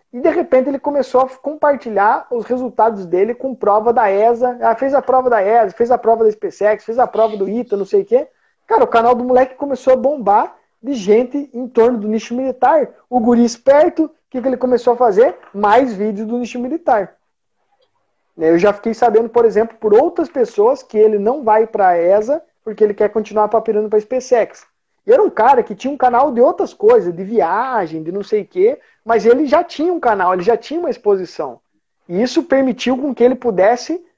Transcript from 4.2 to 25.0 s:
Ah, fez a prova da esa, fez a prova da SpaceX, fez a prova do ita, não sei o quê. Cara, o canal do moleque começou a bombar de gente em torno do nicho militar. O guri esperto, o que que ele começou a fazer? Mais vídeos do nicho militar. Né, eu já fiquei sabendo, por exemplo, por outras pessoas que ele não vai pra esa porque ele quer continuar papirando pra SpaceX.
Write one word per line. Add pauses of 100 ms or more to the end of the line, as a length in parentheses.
Ah,
fez
a
prova
da
esa,
fez
a
prova
da
SpaceX,
fez
a
prova
do
ita,
não
sei
o
quê. (400)
Cara,
o
canal
do
moleque
começou
a
bombar (280)
de
gente
em
torno
do
nicho
militar. (200)
O
guri
esperto,
o (180)
que
que
ele
começou
a
fazer? (160)
Mais
vídeos
do
nicho
militar. (1200)
Né,
eu
já
fiquei
sabendo,
por
exemplo,
por
outras
pessoas
que
ele
não
vai
pra
esa (200)
porque
ele
quer
continuar
papirando
pra
SpaceX. (400)